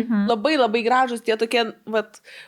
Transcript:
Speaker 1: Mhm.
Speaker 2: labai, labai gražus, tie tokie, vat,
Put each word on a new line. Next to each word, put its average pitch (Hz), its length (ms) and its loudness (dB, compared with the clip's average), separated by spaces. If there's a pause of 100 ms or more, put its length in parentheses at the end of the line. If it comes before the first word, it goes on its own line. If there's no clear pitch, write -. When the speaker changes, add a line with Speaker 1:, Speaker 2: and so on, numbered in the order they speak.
Speaker 1:
Mhm. 220 220 0
Speaker 2:
labai, 240 260 0
labai 233 260 2
gražus, 240 400 0
tie 220 140 0
tokie, 226 380 -2 (120)
vat, 214 360 -4 (260)